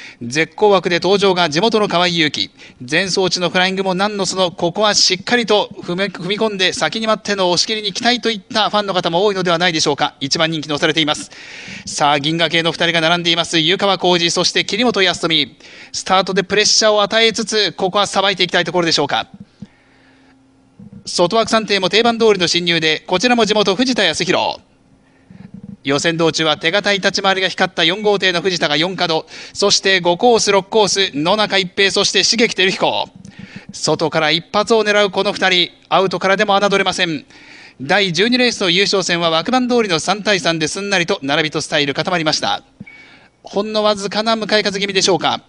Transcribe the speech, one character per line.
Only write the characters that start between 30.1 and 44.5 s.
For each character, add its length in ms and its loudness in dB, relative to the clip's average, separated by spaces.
コ 200 4
ー 40 2
ス、 100 0
六 160 2
コ 180 2
ー 40 0
ス、 260 0
野 220 0
中 220 0
一 120 -2
平、 200 2
そ 140 0
し 80 -2
て 120 2
茂 240 2
樹 60 -6
輝 160 2
彦。 400 -2
外 380 -2
か 120 -2
ら 100 2
一 200 -2
発 220 0
を 100 4
狙 220 2
う 60 0
こ 140 -2
の 100 -2
二 160 -2
人、 180 2
ア 100 4
ウ 80 2
ト 100 -4
か 100 0
ら 100 2
で 80 0
も 120 2
侮 200 2
れ 60 0
ま 100 -2
せ 100 -2
ん。 220 -4
第 280 0
十 180 2
二 100 2
レ 100 2
ー 40 0
ス 100 -6
の 80 2
優 140 2
勝 180 0
戦 180 -2
は 80 2
枠 240 0
番 160 0
通 140 2
り 80 -2
の 80 2
三 240 -2
対 180 2
三 180 0
で 100 -2
す 120 -6
ん 80 -6
な 100 0
り 60 0
と 160 -2
並 220 0
び 80 -2
と 100 -4
ス 60 -6
タ 140 0
イ 60 0
ル 60 -2
固 200 -2
ま 40 0
り 80 -2
ま 80 2
し 80 -4
た。 220 -4
ほ 200 -4
ん 120 -6
の 100 2
わ 100 2
ず 140 -6
か 140 -2
な 140 0
向 100 -6
か 120 2